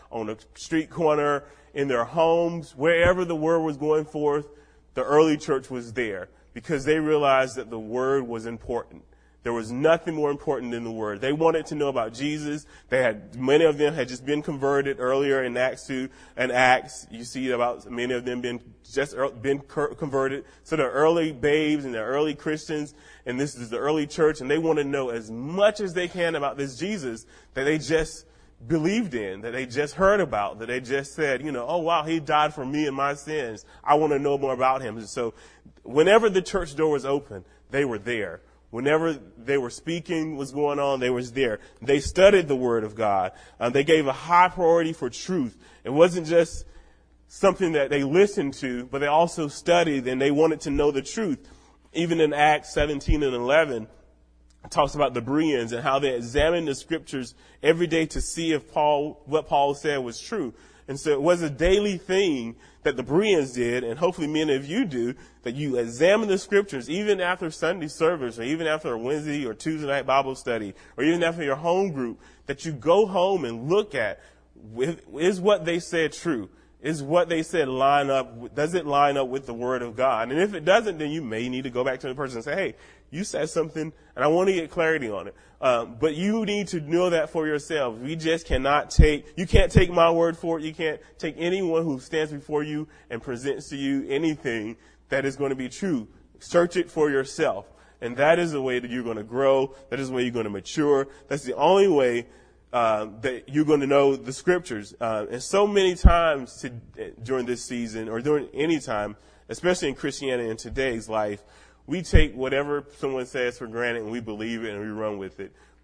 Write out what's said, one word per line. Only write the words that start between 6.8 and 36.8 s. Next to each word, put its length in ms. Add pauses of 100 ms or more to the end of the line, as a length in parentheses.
they 120
realized 580
that 140
the 80
word 480
was 200
important. 580 (400)
There 80
was 180
nothing 440
more 160
important 420
than 100
the 80
word. 300
They 120
wanted 340
to 80
know 140
about 260
Jesus. 520 (220)
They 140
had, 340
many 280
of 140
them 160
had 140
just 180
been 160
converted 560
earlier 460
in 120
Acts 300
two. 220 (280)
In 140
Acts, 600
you 120
see 280
about 380
many 260
of 100
them 160
been 200 (300)
just 240
ear-, 160
been 300
cur-, 340
converted. 500 (200)
So 100
the 100
early 480
babes 520
and 100
the 80
early 320
Christians, 600 (300)
and 140
this 160
is 160
the 80
early 280
church, 340
and 100
they 80
want 200
to 60
know 260
as 200
much 500
as 140
they 140
can 260
about 220
this 200
Jesus 480 (300)
that 100
they 140
just 460 (420)
believed 480
in, 280
that 100
they 120
just 300
heard 260
about, 380
that 80
they 140
just 340
said, 280
you 100
know, 140
"Oh, 120
wow, 240
he 160
died 340
for 140
me 220
and 80
my 180
sins. 500 (200)
I 100
want 180
to 60
know 180
more 160
about 300
him." 160
And 100
so 240 (520)
whenever 440
the 140
church 320
door 160